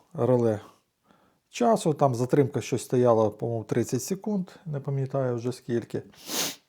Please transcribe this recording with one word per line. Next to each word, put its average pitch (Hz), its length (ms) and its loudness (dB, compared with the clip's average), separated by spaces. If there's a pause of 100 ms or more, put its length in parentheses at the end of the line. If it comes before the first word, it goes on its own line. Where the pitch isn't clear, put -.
(140)
реле 117 460 2 (880)
часу, 220 440 2
там 139 220 2
затримка 123 460 2
щось 120 220 -4
стояла, 117 460 4
по-моєму, 117 340 -6
тридцять 120 400 -2
секунд, 196 460 -4 (160)
не 147 140 -6
пам'ятаю 135 560 -4
вже 120 160 -4
скільки. - 500 -4 (680)